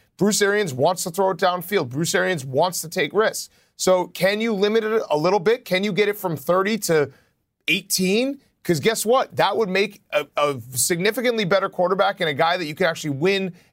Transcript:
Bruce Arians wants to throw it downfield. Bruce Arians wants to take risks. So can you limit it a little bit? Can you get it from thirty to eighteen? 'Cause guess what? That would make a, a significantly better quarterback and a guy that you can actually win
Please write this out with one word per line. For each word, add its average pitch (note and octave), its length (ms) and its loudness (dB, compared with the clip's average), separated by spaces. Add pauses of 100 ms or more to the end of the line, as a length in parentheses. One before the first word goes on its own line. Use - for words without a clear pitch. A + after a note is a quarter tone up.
(160)
Bruce G3+ 240 2
Arians G3+ 320 2
wants D#3+ 300 0
to F3+ 80 -6
throw F#3+ 200 2
it F3+ 80 -4
downfield. F3+ 500 0
Bruce E3 260 -2
Arians F3+ 300 0
wants D3+ 380 -2
to D#3+ 60 -10
take D3 240 -4
risks. G3+ 380 0 (260)
So F3+ 300 2
can G3 340 0
you A3+ 120 -2
limit G#3 320 2
it G#3+ 260 0
a D3+ 60 2
little F3+ 240 2
bit? A3+ 240 0
Can F#3 180 0
you G#3 100 -2
get G3+ 160 2
it G#3 80 -2
from E3+ 200 -4
thirty F#3+ 420 0
to D#3 320 0 (580)
eighteen? G3 720 -2 (220)
'Cause E3 180 0
guess A3 260 0
what? B3 300 2
That F#3+ 200 2
would A3 120 0
make G3 420 -2
a, D3 160 0 (100)
a C#3+ 240 0 (120)
significantly G#3+ 720 0
better F#3+ 240 2
quarterback F#3+ 520 0
and E3+ 80 -2
a D3 60 -2
guy E3 220 0
that F3 100 -6
you D3+ 80 -8
can F3+ 120 0
actually D#3+ 240 -4
win F#3 440 -2 (180)